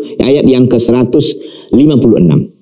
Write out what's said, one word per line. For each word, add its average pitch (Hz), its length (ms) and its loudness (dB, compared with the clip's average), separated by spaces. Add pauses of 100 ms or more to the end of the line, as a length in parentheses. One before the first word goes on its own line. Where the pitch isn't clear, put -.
(200)
ayat 139 240 0
yang 127 240 2
ke 127 100 0
seratus 120 600 0 (320)
lima 147 260 2
puluh 113 220 2
enam. 80 320 0 (100)